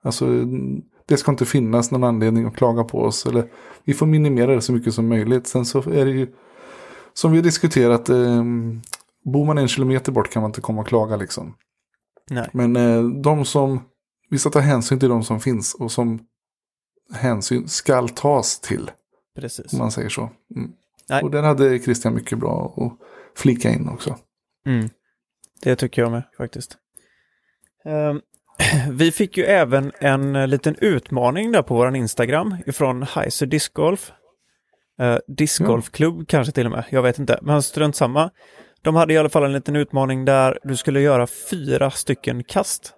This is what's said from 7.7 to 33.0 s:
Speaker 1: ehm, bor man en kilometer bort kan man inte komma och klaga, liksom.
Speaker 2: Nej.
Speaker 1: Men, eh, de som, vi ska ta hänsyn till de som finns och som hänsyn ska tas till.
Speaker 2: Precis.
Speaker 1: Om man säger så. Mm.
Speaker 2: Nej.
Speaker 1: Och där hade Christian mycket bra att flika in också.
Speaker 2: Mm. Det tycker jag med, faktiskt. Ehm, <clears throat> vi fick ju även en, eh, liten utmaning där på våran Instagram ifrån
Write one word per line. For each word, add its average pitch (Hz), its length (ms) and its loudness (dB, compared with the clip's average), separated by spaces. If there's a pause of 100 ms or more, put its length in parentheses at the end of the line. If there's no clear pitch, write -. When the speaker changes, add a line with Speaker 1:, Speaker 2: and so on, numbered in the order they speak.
Speaker 1:
ehm, 120 720 0 (420)
bor 143 220 0
man 151 120 0
en 135 100 2
kilometer 131 440 0
bort 113 200 -2
kan 113 100 -2
man 107 80 -2
inte - 120 -10
komma 110 200 -4
och 104 60 -8
klaga, 110 280 0
liksom. - 400 -10 (760)
Speaker 2:
Nej. 123 240 -6
Speaker 1:
Men, 120 220 2
eh, 117 280 4
de 139 420 0
som, 135 360 0 (480)
vi 143 80 0
ska 143 120 0
ta 147 100 4
hänsyn 135 400 2
till 131 100 4
de 117 140 2
som 110 160 -2
finns 117 340 -2
och 113 180 -8
som 117 280 -2 (960)
hänsyn 117 540 -2
ska 127 400 0
tas 139 520 -2
till. - 320 -8 (480)
Speaker 2:
Precis. - 340 -12
Speaker 1:
Om 131 60 -4
man 117 120 -2
säger 113 180 -6
så. - 120 -8 (340)
Mm. 123 160 -10 (380)
Speaker 2:
Nej. 139 140 -2
Speaker 1:
Och 143 80 -4
där 147 120 -2
hade 135 360 4
Christian 120 360 -2
mycket 117 220 -6
bra - 400 -6
att - 600 -12
flika 123 300 2
in - 200 0
också. - 260 -8 (500)
Speaker 2:
Mm. 117 240 -2 (760)
Det 127 120 2
tycker 123 260 -2
jag 117 100 0
med, 117 120 -6 (140)
faktiskt. - 400 -12 (1080)
Ehm, 151 360 -2 (360)
<clears throat> 143 340 2
vi 156 200 4
fick 190 260 -2
ju 180 60 0
även 139 560 2
en, 139 360 2
eh, 135 120 0
liten 143 340 0
utmaning 151 680 0
där 202 100 4
på 123 140 -2
våran 127 200 2
Instagram 131 600 -2 (100)
ifrån 131 380 -2